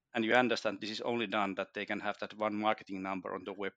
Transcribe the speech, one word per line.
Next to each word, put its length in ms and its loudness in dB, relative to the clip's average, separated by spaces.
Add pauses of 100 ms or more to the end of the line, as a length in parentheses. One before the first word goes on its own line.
(140)
and 120 2
you 80 4
understand 460 4
this 100 -4
is 120 -4
only 260 0
done 280 2
that 180 -4
they 120 -4
can 140 -2
have 200 -2
that 160 -6
one 200 0
marketing 480 0
number 320 -4
on 80 -6
the 100 -6
web 240 -4